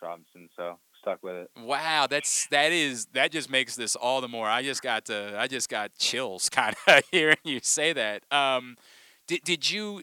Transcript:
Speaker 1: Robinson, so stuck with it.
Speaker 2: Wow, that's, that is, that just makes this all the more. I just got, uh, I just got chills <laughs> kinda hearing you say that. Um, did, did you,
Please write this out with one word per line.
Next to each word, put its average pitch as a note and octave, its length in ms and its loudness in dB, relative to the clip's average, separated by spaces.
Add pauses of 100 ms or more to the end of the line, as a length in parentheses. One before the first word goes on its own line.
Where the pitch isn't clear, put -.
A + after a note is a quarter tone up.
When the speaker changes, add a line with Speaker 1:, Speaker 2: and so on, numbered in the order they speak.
Speaker 1:
Robinson, E2+ 520 -14
so F2 240 -8 (220)
stuck F#2 220 -6
with F#2 120 -8
it. F2 220 -12
Speaker 2:
Wow, C#3 540 0
that's, - 380 -2
that D3 240 4
is, C#3 420 0
that C3+ 180 2
just C#3+ 160 -4
makes B2+ 260 0
this A#2+ 220 -4
all C3 240 0
the B2 80 -8
more. A2+ 180 -4
I A#2 160 2
just C3+ 200 -4
got, A2+ 260 -4
uh, G#2 300 -6
I B2 80 0
just B2+ 240 -6
got G#2 260 -4
chills A#2 520 -2
<laughs> - 20 0
kinda A#2 260 0 (340)
hearing D#3 320 4
you C3+ 200 -4
say D#3+ 320 2
that. G#2+ 360 -4
Um, C3 460 0 (500)
did, E3+ 180 -4
did F3 260 0
you, G#3 320 -6